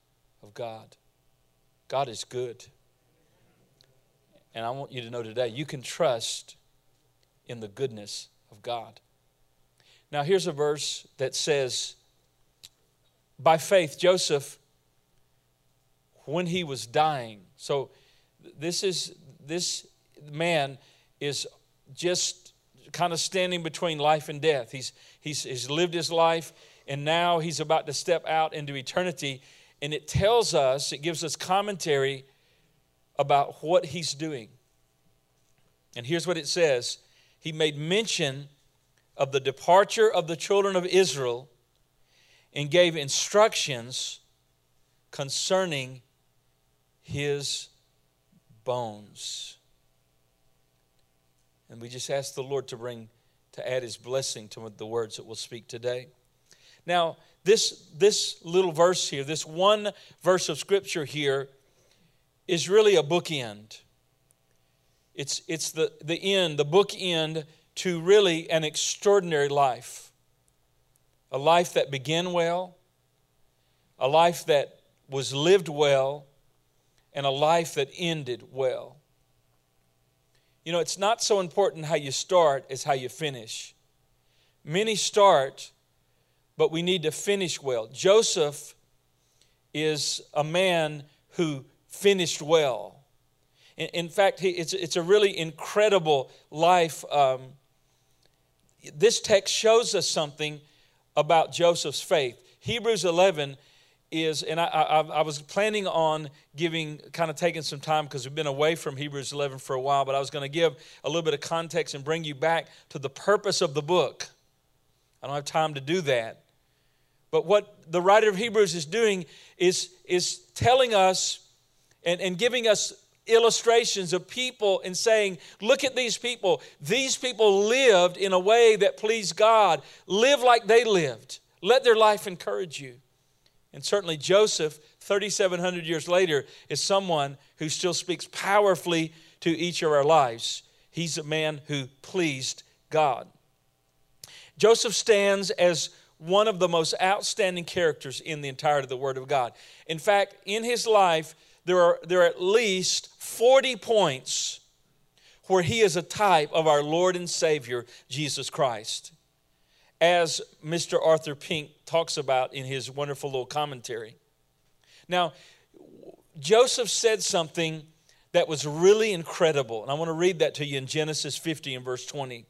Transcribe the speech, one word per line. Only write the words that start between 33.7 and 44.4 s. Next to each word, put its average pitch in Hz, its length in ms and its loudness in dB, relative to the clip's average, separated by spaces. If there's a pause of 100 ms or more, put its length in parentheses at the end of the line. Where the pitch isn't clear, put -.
he's 160 300 -8
doing. 143 340 -10 (1500)
And 117 100 -12
here's 165 220 -4
what 175 100 -2
it 147 100 -10
says. 143 520 0 (400)
"He 165 120 -10
made 156 240 0
mention 151 720 -4 (720)
of 135 140 -2
the 139 80 0
departure 196 720 2
of 175 140 0
the 165 80 -6
children 196 400 0
of 180 100 0
Israel 139 640 -2 (1040)
and 147 160 -6
gave 175 260 4
instructions 139 1200 -2 (920)